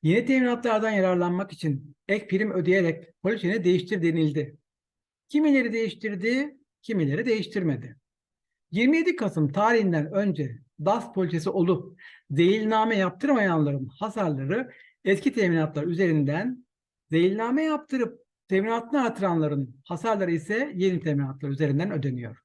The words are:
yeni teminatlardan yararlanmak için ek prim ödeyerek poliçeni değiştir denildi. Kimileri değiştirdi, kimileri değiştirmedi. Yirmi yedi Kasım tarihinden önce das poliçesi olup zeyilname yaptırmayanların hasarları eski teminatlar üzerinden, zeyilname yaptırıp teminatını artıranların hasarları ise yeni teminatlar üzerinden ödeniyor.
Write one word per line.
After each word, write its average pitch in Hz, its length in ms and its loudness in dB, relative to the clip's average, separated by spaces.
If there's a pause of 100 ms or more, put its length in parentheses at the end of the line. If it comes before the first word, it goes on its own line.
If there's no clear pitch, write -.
yeni 202 240 2
teminatlardan 240 640 2
yararlanmak 185 600 0
için 143 440 -4 (120)
ek 208 180 -2
prim 202 240 0
ödeyerek 175 720 0
poliçeni 190 420 -2
değiştir 180 380 2
denildi. 156 560 0 (680)
Kimileri 277 440 4
değiştirdi, 226 880 -4 (240)
kimileri 185 440 -2
değiştirmedi. 185 720 -2 (720)
Yirmi 247 260 4
yedi 330 200 0
Kasım 156 360 0
tarihinden 190 600 2
önce 147 460 -2 (260)
das 208 280 0
poliçesi 165 380 -2
olup - 500 0 (300)
zeyilname 214 680 2
yaptırmayanların 180 920 0
hasarları 196 840 -4 (340)
eski 196 280 2
teminatlar 160 520 0
üzerinden, 170 840 0 (440)
zeyilname 214 520 0
yaptırıp 269 580 -4 (280)
teminatını 233 560 0
artıranların 156 800 -2
hasarları 196 460 -2
ise 208 440 -2
yeni 180 260 0
teminatlar 143 480 -2
üzerinden 143 440 0
ödeniyor. 123 520 -6